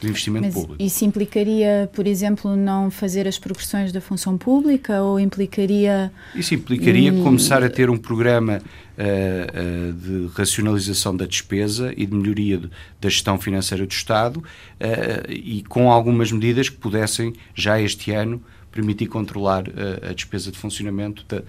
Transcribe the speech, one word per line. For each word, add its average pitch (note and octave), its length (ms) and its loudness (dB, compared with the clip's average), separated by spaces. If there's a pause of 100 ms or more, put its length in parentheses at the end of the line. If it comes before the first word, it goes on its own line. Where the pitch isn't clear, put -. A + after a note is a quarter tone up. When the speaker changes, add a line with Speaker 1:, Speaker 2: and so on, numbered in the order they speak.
Speaker 1:
do G#2+ 80 -4
investimento G#2+ 380 -2
Speaker 2:
Mas F3+ 80 -2
Speaker 1:
público. D#2+ 280 -6
Speaker 2:
isso G3 220 0
implicaria, G#3 920 2
por F#3+ 120 -2
exemplo, G3+ 500 0
não G3 340 0
fazer F#3+ 380 -2
as F#3+ 100 -4
progressões F#3+ 540 -4
da F#3+ 80 -4
função F#3 360 -2
pública C4 640 2
ou G3 180 2
implicaria G3 920 0 (220)
Speaker 1:
Isso E3 200 -2
implicaria A#2+ 580 4
Speaker 2:
Hum. F#3 100 4
Speaker 1:
começar C3 400 6
a B2 80 4
ter B2+ 180 4
um A#2+ 80 2
programa, A2+ 640 2 (360)
eh, F#2+ 580 0
eh, F2 400 -4
de F2+ 400 -4
racionalização G2+ 840 0
da F#2 80 -4
despesa G#2 720 -2
e G#2 80 -2
de G2+ 100 -2
melhoria G2+ 440 0
de, F2 120 -10 (300)
da G2+ 80 0
gestão G2 300 0
financeira F#2+ 480 -2
do F#2+ 60 -8
Estado, A#2+ 500 0 (380)
eh, A2 480 -2
e G#2+ 340 -8
com B2 300 4
algumas A#2 400 4
medidas A#2 360 2
que - 80 -16
pudessem, A2 560 -2 (220)
já G#2+ 260 2
este G#2 300 -2
ano, A2+ 320 -2 (300)
permitir G#2+ 340 -2
controlar, G2 600 -2
eh, F#2+ 420 -8
a - 20 -6
despesa F#2 380 -8
de F#2 80 -14
funcionamento G#2 720 -6
da, G#2 200 -6